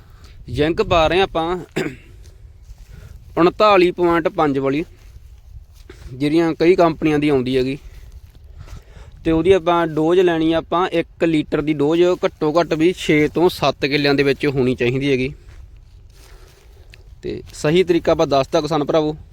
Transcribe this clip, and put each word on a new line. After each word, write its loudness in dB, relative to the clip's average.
ਜ਼ਿੰਕ 0
ਪਾ 2
ਰਹੇ 0
ਹਾਂ 4
ਆਪਾਂ -4
ਉਣਤਾਲੀ 4
ਪੁਆਇੰਟ 0
ਪੰਜ 0
ਵਾਲੀ, -2
ਜਿਹੜੀਆਂ 0
ਕਈ 4
ਕੰਪਨੀਆਂ 0
ਦੀ 0
ਆਉਂਦੀ 0
ਹੈਗੀ, -2
ਤੇ 0
ਉਹਦੀ 4
ਆਪਾਂ 2
ਡੋਜ਼ 2
ਲੈਣੀ 2
ਆ 0
ਆਪਾਂ -2
ਇੱਕ -4
ਲੀਟਰ 0
ਦੀ -2
ਡੋਜ਼ 2
ਘੱਟੋ -2
ਘੱਟ 2
ਵੀ 2
ਛੇ 2
ਤੋਂ 2
ਸੱਤ -2
ਕਿੱਲਿਆਂ 0
ਦੇ 2
ਵਿੱਚ 0
ਹੋਣੀ 0
ਚਾਹੀਦੀ -2
ਹੈਗੀ। -2
ਤੇ -10
ਸਹੀ 0
ਤਰੀਕਾ 0
ਆਪਾਂ 0
ਦੱਸਤਾ 0
ਕਿਸਾਨ -2
ਭਰਾਵੋ 0